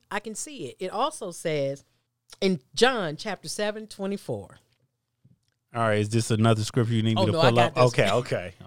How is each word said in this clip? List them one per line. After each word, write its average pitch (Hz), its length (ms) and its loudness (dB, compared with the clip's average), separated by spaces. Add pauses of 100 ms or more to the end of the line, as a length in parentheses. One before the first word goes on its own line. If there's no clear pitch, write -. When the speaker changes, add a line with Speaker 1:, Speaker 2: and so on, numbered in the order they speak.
(100)
Speaker 1:
I 202 100 -6
can 220 160 -12
see 262 320 -10
it. 113 100 -16
It 185 140 -8
also 220 400 -6
says 139 520 -4 (560)
in 196 200 0 (140)
John 214 420 0
chapter 185 320 -10
seven 214 400 -6
twenty-four. 196 680 -8 (1160)
Speaker 2:
All 117 100 -2
right, 107 160 2
is 107 100 0
this 113 240 0
another 110 320 4
scripture 117 300 0
you 110 80 2
need 113 140 2
Speaker 1:
Oh, - 40 0
Speaker 2:
me - 60 4
to 107 60 2
Speaker 1:
no, - 80 0
I - 100 6
Speaker 2:
pull 117 60 2
Speaker 1:
got 117 120 6
Speaker 2:
up? - 80 -8
Speaker 1:
this. 127 80 6
Speaker 2:
Okay, 120 260 4
okay, 110 440 -2 (120)